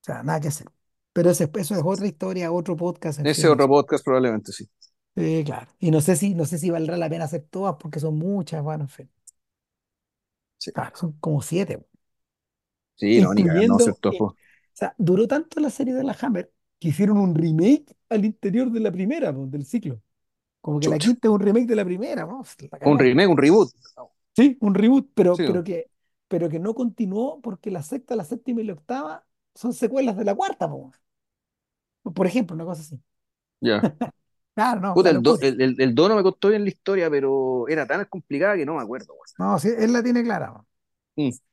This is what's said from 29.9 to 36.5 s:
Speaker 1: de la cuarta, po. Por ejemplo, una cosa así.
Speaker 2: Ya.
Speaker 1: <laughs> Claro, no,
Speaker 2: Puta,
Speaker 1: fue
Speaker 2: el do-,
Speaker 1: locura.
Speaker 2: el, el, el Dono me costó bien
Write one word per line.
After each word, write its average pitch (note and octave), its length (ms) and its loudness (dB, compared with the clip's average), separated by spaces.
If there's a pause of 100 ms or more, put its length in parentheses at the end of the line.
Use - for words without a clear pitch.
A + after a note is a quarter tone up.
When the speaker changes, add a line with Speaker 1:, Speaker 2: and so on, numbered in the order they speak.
Speaker 1:
de A3 80 -4
la G3 100 0
cuarta, F#4 340 -4
po. C3+ 220 -12 (1200)
Por F3+ 140 0
ejemplo, F3+ 280 -2
una E3 100 -10
cosa E3+ 160 -10
así. D3 200 -18 (600)
Speaker 2:
Ya. A2 200 0
Speaker 1:
<laughs> D3+ 320 -4 (420)
Claro, A3+ 260 0
no, F#3+ 140 -4
Speaker 2:
Puta, F3+ 140 6
Speaker 1:
fue - 20 6
Speaker 2:
el B2+ 100 2
do-, D3 160 4
Speaker 1:
locura. - 40 -4
Speaker 2:
el, C3 200 0
el, C3 200 2
el B2+ 140 2
Dono F#3+ 200 4
me G3+ 80 2
costó F#3+ 260 2
bien G#3+ 140 2